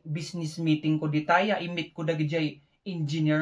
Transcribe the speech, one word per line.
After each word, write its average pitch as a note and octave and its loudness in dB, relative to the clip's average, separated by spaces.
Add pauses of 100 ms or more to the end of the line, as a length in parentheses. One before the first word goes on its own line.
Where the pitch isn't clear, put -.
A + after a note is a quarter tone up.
business D#3+ -6
meeting D#3 2
ko D#3 -2
ditaya, F3 2
imit F3 -6
ko E3 -4
dagijay D#3 -2 (240)
engineer D#3 0